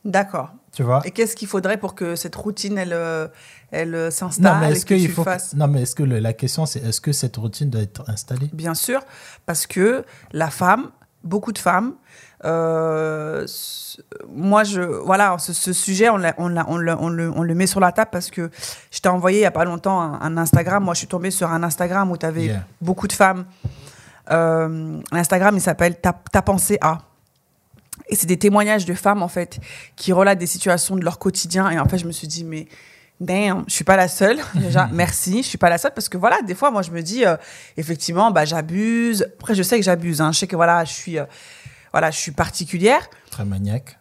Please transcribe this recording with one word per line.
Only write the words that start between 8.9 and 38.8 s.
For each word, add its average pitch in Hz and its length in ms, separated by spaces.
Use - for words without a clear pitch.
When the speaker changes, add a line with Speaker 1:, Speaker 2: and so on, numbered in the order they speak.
Speaker 1:
parce 165 220
que 233 380
la 156 160
femme, 185 420
beaucoup 202 280
de 196 60
femmes, 190 340
euh, 156 1000
s-, - 560
moi, 196 360
je, 202 160
voilà, 180 580
ce, 175 140
ce 185 220
sujet, 196 340
on 220 80
l'a, 170 220
on 175 100
l'a, 170 200
on 165 100
le, 165 200
on 165 120
le, 165 200
on 160 120
le 165 120
met 185 120
sur 185 120
la 180 140
table 220 180
parce 180 200
que 170 200
je - 100
t'ai 190 100
envoyé 180 300
il - 20
y 196 40
a 175 40
pas 160 160
longtemps 180 340
un, 156 220
un 160 160
Instagram. 170 460
Moi, 175 100
je - 60
suis 196 60
tombée 180 240
sur 180 200
un 170 120
Instagram 180 480
où 175 60
t'avais 165 300
Speaker 2:
Yeah. 98 200
Speaker 1:
beaucoup 185 280
de - 40
femmes. 185 320
Euh, 160 680
l'Instagram, 185 420
il 185 60
s'appelle 175 400
Ta, 180 120
Ta 196 100
pensée 202 380
à. 160 180
Et 208 80
c'est - 100
des 175 120
témoignages 208 460
de 175 100
femmes, 202 280
en 175 60
fait, - 320
qui - 160
relatent 196 260
des 170 80
situations 180 500
de 175 80
leur 170 140
quotidien. 185 520
Et 165 80
en 170 100
fait, 185 100
je 170 80
me 170 60
suis 156 140
dit, 165 180
mais 160 220
damn, 190 480
je - 60
suis 151 100
pas 190 120
la 185 120
seule. 208 380
<laughs> - 80
Déjà, 185 380
merci, 180 500
je - 60
suis - 100
pas 175 120
la 170 80
seule. 285 160
Parce - 140
que 180 100
voilà, 254 240
des 185 120
fois, 277 160
moi, 208 120
je 165 80
me 170 120
dis, 214 220
euh, 170 120
effectivement, 170 540
bah, 160 140
j'abuse. 202 840